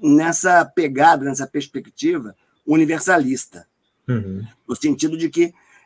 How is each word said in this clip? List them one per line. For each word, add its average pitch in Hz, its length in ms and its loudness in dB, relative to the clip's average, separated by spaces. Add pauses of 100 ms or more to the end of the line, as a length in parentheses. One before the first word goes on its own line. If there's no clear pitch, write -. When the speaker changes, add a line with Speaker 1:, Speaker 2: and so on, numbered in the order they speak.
Speaker 1:
nessa 160 640 4
pegada, 143 640 2
nessa 135 200 -6
perspectiva 143 880 -6 (320)
universalista. 151 1000 0 (420)
Speaker 2:
Uhum. 104 380 -6 (200)
Speaker 1:
No 123 80 -6
sentido 151 440 -2
de 165 100 -2
que 170 240 0 (340)